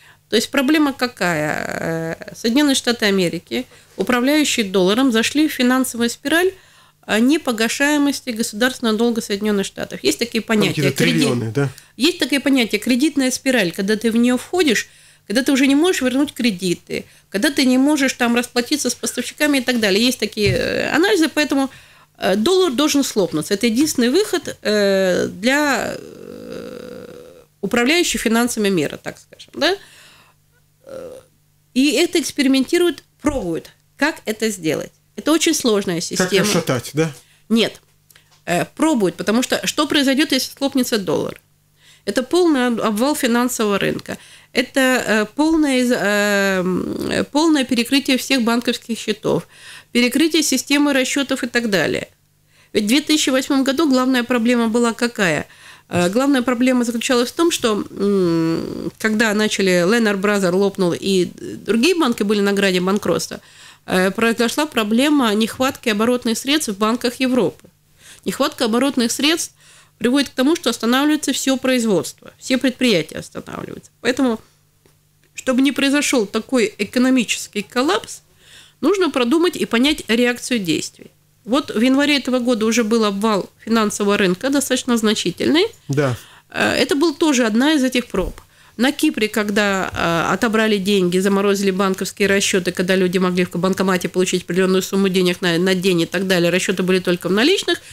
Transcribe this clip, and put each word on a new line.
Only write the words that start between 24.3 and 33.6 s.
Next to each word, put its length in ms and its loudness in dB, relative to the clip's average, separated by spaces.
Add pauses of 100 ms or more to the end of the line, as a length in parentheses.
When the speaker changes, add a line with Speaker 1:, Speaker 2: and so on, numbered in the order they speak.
Speaker 1:
э, 640 2
для, 720 -2
э, 1120 -14 (540)
управляющей 580 0
финансами 500 0
мира, 280 -2
так 200 -12
скажем, 380 -20
да? 200 0 (1120)
Э, 260 -14 (600)
и 200 2
это 260 0
экспериментируют, 840 0 (180)
пробуют, 500 -4 (260)